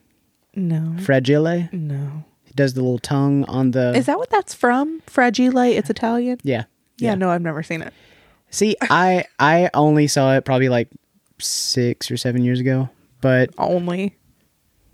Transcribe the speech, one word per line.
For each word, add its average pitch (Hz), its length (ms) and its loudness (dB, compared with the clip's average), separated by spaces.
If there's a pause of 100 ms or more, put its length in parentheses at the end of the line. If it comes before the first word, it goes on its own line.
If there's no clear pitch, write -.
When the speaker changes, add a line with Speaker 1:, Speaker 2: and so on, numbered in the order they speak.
(560)
Speaker 1:
No. 165 440 -4
Speaker 2:
Fragile? 156 720 0
Speaker 1:
No. 147 520 -8 (220)
Speaker 2:
He - 80 -20
does 135 200 0
the 131 80 -4
little 123 180 0
tongue 139 460 0
on 131 260 0
the 123 240 0
Speaker 1:
Is 269 120 0
that 294 100 0
what 508 120 -6
that's 403 240 -2
from? 285 540 0
Fragile? 254 500 2 (200)
It's 214 120 -2
Italian? 240 540 -4
Speaker 2:
Yeah. 120 220 -2 (320)
Speaker 1:
Yeah, 233 140 -2
Speaker 2:
Yeah. 202 40 0
Speaker 1:
no, 185 140 0
I've 175 120 0
never 156 220 -6
seen 160 180 -8
it. - 120 -14 (560)
Speaker 2:
See, 208 320 0
I, 180 440 2 (140)
I 165 340 4
only 151 340 4
saw 135 280 2
it 135 100 0
probably, 131 240 2
like, 120 200 0 (500)
six - 720 -4
or 120 60 -4
seven 123 260 -2
years 123 160 0
ago, 131 300 0 (320)
but 127 360 2
Speaker 1:
Only? 180 600 -2 (760)